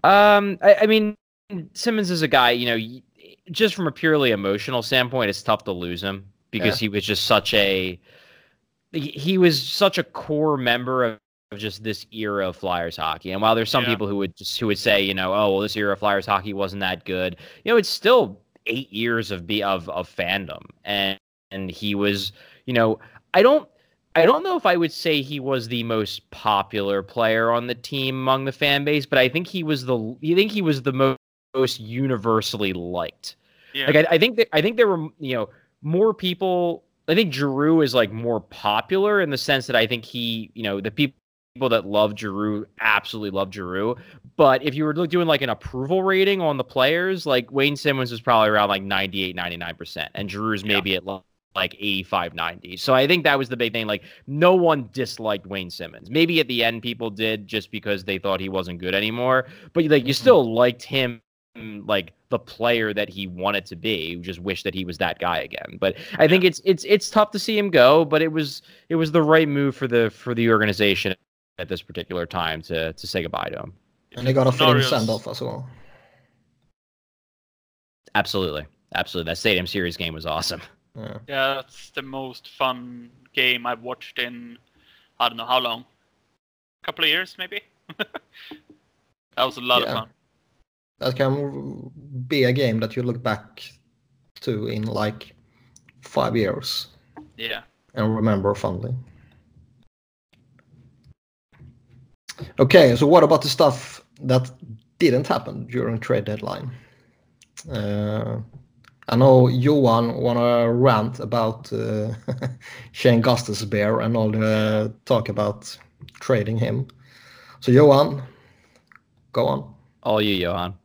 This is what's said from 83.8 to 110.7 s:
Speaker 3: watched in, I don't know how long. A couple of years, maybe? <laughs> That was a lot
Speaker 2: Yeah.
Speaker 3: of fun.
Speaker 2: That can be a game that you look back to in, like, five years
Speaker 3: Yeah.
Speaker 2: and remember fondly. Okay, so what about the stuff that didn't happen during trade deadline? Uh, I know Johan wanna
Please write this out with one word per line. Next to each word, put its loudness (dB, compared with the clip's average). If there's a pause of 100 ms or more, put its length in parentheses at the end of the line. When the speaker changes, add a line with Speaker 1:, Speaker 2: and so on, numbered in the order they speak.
Speaker 3:
watched -12
in, -10 (640)
I 2
don't -8
know -10
how 2
long. -6 (1000)
A -10
couple -4
of 4
years, -2
maybe? -10 (360)
<laughs> -4 (1300)
That 0
was -6
a -12
lot 2
Speaker 2:
Yeah. -2
Speaker 3:
of -4
fun. -6 (920)
Speaker 2:
That -2
can -4 (360)
be 2
a 4
game 0
that -6
you -4
look -4
back -6 (800)
to -6
in, -6
like, -6 (680)
five -2
years -4 (500)
Speaker 3:
Yeah. -8 (320)
Speaker 2:
and 0
remember 2
fondly. -6 (3750)
Okay, 8
so 2
what 8
about 4
the -4
stuff 0 (180)
that 0 (460)
didn't 2
happen -4
during -4
trade -2
deadline? -8 (1000)
Uh, -4 (720)
I 0
know 8
Johan 4
wanna 2